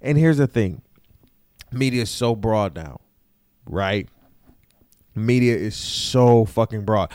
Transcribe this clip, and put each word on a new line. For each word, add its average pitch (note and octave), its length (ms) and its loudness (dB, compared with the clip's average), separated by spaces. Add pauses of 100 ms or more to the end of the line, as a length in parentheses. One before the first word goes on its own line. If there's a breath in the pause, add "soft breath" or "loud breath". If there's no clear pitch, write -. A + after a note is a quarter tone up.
And D3 160 0
here's D#3+ 200 4
the C#3 100 4
thing. G2 340 -2 (880)
Media B2 320 -2
is G#2 60 -8
so A#2+ 260 -2
broad G#2 400 -2
now, D#2+ 260 -14 (680)
right? G2 400 -4 (1080)
Media A#2+ 420 2
is G#2 180 -6
so A#2+ 680 2
fucking G#2+ 400 -4
broad. G#2 280 0